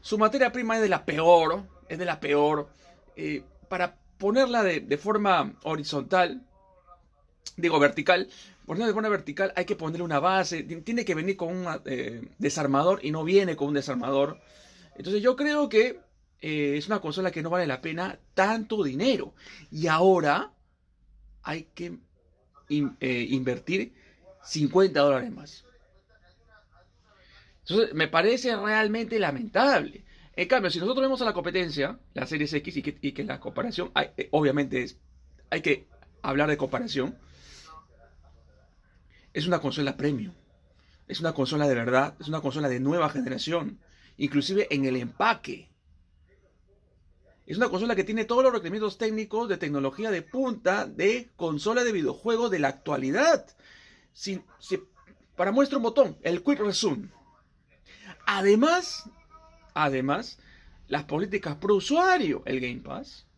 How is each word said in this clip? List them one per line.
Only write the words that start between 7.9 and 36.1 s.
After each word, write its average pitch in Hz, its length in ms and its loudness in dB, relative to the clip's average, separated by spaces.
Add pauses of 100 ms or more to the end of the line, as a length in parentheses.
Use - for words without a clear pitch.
ponerla 196 220 -2
de 214 60 2
forma 214 140 -2
vertical 190 480 -2
hay 180 80 0
que 190 140 -4
ponerle 165 260 -4
una 156 160 0
base. 175 440 0
Ti-, 165 180 -10
tiene 233 240 -4
que 175 100 0
venir 190 220 -2
con 175 180 -4
un, 170 300 -6
eh, 123 520 -8
desarmador 151 640 2
y 151 100 -4
no 160 120 -4
viene 185 320 4
con 143 140 -2
un 147 60 -2
desarmador. 139 680 -2 (560)
Entonces 202 260 -2
yo 254 140 4
creo 294 320 0
que, 226 320 2 (400)
eh, 147 340 -2
es 151 120 -6
una 202 120 -2
consola 175 320 -4
que 160 100 -8
no 165 80 -6
vale 180 160 0
la 131 140 -2
pena 170 400 -8 (140)
tanto 214 500 2
dinero. 175 500 0 (380)
Y 156 160 -2
ahora 165 640 4 (920)
hay 160 300 -8
que 175 240 -12 (680)
in-, 147 320 -2
eh, 123 300 -2
invertir 131 680 -2 (480)
cincuenta 160 560 2
dólares 143 320 2
más. - 320 -18 (2000)
Entonces, 208 260 2
me 156 140 0
parece 226 480 2
realmente 214 640 0
lamentable. 185 840 0 (300)
En 175 120 -2
cambio, 202 240 2
si 170 80 -4
nosotros 254 240 0
vemos 269 180 0
a 240 40 -2
la 208 80 0
competencia, 175 680 -2 (140)
la - 120 -6
Series 147 280 -4
X, 147 240 -4
y 135 40 -4
que, 147 200 -8
y 139 100 -4
que - 120 -8
la 135 160 -8
comparación, - 540 -6
hay, - 240 0
eh, - 140 -8
obviamente 139 520 0
es, - 160 -12 (500)
hay 165 120 -2
que - 260 0 (340)